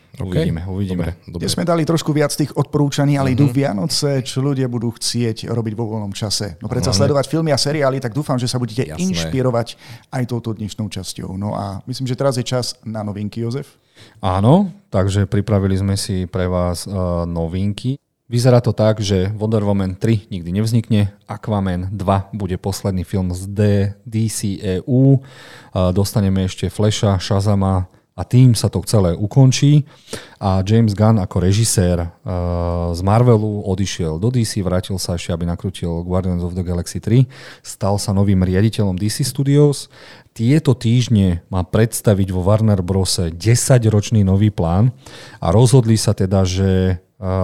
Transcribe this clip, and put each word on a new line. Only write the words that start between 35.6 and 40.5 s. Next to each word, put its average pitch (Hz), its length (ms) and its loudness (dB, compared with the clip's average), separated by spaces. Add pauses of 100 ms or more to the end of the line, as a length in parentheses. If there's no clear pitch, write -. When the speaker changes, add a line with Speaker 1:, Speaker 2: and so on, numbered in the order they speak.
Speaker 2:
Guardians 90 400 -2
of 87 100 -4
the 90 120 -4
Galaxy 87 340 -6
tri, 123 320 2 (320)
stal - 340 -2
sa 104 160 -4
novým 98 300 2
riaditeľom 95 540 2
D 101 120 -4
C 110 140 -4
Studios. 143 640 2 (460)
Tieto 131 420 2